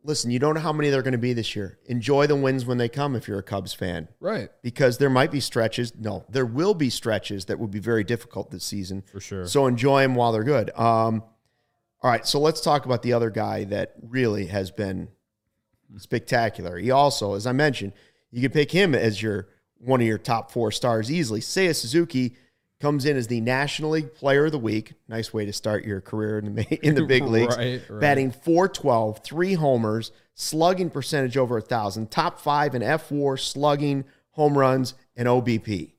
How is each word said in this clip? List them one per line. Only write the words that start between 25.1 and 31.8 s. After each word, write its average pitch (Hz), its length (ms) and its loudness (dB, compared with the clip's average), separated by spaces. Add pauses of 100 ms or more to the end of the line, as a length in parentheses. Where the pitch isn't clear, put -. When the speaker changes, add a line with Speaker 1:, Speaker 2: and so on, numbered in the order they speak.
Speaker 1:
way 107 140 -2
to 101 60 -8
start 107 320 -4
your 98 160 -4
career 107 380 -4
in 104 80 -6
the 101 40 -6
ma-, 107 320 -2
in 151 120 4
the 139 100 2
big 131 180 4
Speaker 2:
<laughs> 135 40 -2
Speaker 1:
leagues. 117 300 2
Speaker 2:
Right, 123 320 -4
right. 107 120 -10
Speaker 1:
Batting 135 320 2
four 170 360 2
twelve, 113 560 0
three 185 300 0
homers, 113 560 0 (240)
slugging 175 560 0
percentage 131 480 -2
over 123 180 2
a 107 60 -2
thousand, 107 480 -4